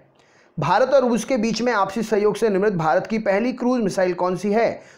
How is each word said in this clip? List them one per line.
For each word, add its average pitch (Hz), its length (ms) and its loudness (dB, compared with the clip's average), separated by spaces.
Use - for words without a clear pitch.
भारत 190 300 2
और 269 140 4
रूस 240 220 0
के 269 120 -2
बीच 226 260 -2
में 240 100 0
आपसी 202 300 -2
सहयोग 208 340 0
से 226 120 0
निर्मित 196 240 0
भारत 170 340 0
की 220 120 -2
पहली 220 340 0
क्रूज 247 300 0
मिसाइल 185 320 0
कौन 180 220 -2
सी 202 160 -2
है? 220 280 0